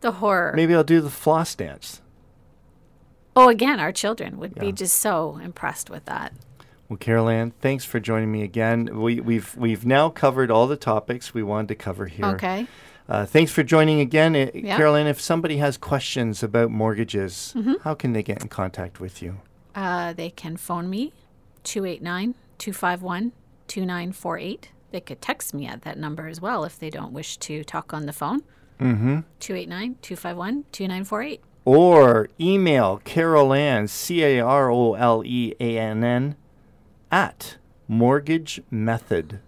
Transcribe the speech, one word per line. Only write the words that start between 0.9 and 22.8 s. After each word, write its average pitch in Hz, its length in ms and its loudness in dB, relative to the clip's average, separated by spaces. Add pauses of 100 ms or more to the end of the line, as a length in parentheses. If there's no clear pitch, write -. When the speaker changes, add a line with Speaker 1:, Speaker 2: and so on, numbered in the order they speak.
Speaker 2:
the 147 100 -2
floss 160 440 0
dance. - 480 -12 (1300)
Speaker 1:
Oh, 254 140 10
again, 240 320 2
our 160 120 -2
children - 460 -6
would 185 160 -12
be - 120 -4
Speaker 2:
Yeah. 196 60 -2
Speaker 1:
just 185 240 -2
so 160 400 -2
impressed - 540 -10
with - 160 -16
that. - 260 -8 (560)
Speaker 2:
Well, 107 80 -10
Carol 113 320 2
Ann, 113 320 -2
thanks 135 240 -2
for - 160 -4
joining 110 320 -2
me 107 100 -4
again. 110 580 -2
We, 117 200 0
we've, 113 360 -4
we've 113 280 -2
now 139 240 4
covered 131 420 0
all 113 160 6
the 143 100 -2
topics 120 580 -4
we 113 80 -2
wanted 104 260 -4
to 110 60 -6
cover 98 320 -8
here. 85 200 -8
Speaker 1:
Okay. 185 400 -2 (420)
Speaker 2:
Uh, 104 180 -2
thanks 160 260 4
for 156 100 0
joining 156 380 4
again. 156 340 4
Uh, 135 200 2
Speaker 1:
Yeah. - 220 -4
Speaker 2:
Carol 151 180 4
Ann, 151 120 2
if 143 140 -2
somebody 165 380 -2
has 143 180 0
questions 120 680 -4
about 117 280 0
mortgages, 107 840 -4
Speaker 1:
Mm-hmm. 240 260 -2
Speaker 2:
how 156 120 -4
can 127 180 -4
they 107 100 -2
get 101 200 -6
in 113 60 -12
contact 92 520 -8
with 92 200 -14
you? 90 180 -12 (360)
Speaker 1:
Uh, 180 380 -6
they 175 180 -10
can 165 260 -14
phone 175 320 -8
me, 226 240 -6 (500)
two 196 220 -6
eight 175 180 -8
nine, 180 320 -4 (220)
two - 160 -10
five 180 300 -4